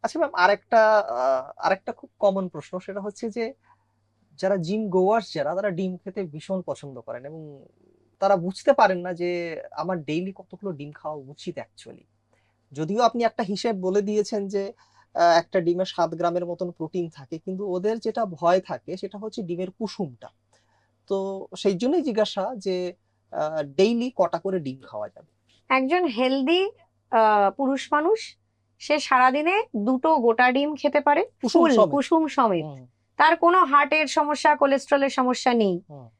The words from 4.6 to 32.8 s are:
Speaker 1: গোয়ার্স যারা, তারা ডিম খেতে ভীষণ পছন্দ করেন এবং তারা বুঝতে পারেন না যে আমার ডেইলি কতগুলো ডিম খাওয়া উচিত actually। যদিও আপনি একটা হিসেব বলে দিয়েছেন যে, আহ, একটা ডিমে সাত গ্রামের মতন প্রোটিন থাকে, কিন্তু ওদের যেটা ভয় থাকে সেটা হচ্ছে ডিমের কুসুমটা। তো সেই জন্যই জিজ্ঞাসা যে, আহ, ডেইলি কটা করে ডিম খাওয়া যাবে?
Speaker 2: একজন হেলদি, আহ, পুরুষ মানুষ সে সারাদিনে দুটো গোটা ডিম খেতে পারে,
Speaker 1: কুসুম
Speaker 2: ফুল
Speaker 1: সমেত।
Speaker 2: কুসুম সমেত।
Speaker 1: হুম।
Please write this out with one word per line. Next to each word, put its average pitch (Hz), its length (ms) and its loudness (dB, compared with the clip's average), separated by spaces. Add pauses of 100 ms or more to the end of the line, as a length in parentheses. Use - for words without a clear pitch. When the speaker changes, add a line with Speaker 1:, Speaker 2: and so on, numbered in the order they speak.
Speaker 1:
গোয়ার্স 185 460 2
যারা, 151 200 -2
তারা 202 160 -2
ডিম 180 260 -4
খেতে 196 260 -10
ভীষণ 175 400 -8
পছন্দ 139 380 -10
করেন 120 240 -12
এবং 151 400 -16 (560)
তারা 196 160 4
বুঝতে 190 360 0
পারেন 202 260 4
না 180 140 -6
যে 170 480 -6 (120)
আমার 165 320 -6
ডেইলি 175 320 -4
কতগুলো 190 360 -12
ডিম 147 220 -12
খাওয়া 156 220 -10
উচিত 143 420 -14
actually। - 460 -18 (680)
যদিও 160 300 -2
আপনি 233 220 2
একটা 226 180 0
হিসেব 208 380 -2
বলে 190 220 0
দিয়েছেন 202 460 -2
যে, 196 240 -4 (420)
আহ, 170 240 6
একটা 185 220 0
ডিমে 175 240 0
সাত 170 300 -2
গ্রামের 175 320 -2
মতন 175 240 -6
প্রোটিন 165 400 -6
থাকে, 143 280 -14
কিন্তু 190 280 -8
ওদের 196 320 -2
যেটা 226 260 -4
ভয় 175 360 2
থাকে 175 360 -10
সেটা 202 220 -12
হচ্ছে 214 240 -10
ডিমের 180 280 -6
কুসুমটা। 175 580 -10 (800)
তো 190 480 -6
সেই 196 180 0
জন্যই 269 280 0
জিজ্ঞাসা 214 540 -2
যে, 180 360 -4 (400)
আহ, 156 300 -4
ডেইলি 220 540 0
কটা 170 220 0
করে 190 220 -4
ডিম 135 220 -10
খাওয়া 107 260 -12
যাবে? - 220 -20 (380)
Speaker 2:
একজন 269 360 2
হেলদি, 269 680 0 (400)
আহ, 214 400 4
পুরুষ 269 420 -2
মানুষ 330 440 0 (420)
সে 302 200 0
সারাদিনে 285 640 2 (140)
দুটো 262 400 2
গোটা 240 360 4
ডিম 285 220 0
খেতে 294 260 0
পারে, 294 220 2 (200)
Speaker 1:
কুসুম 262 180 4
Speaker 2:
ফুল 330 100 6
Speaker 1:
সমেত। 214 200 6
Speaker 2:
কুসুম 311 380 2
সমেত। 202 360 0
Speaker 1:
হুম। 135 220 -14 (300)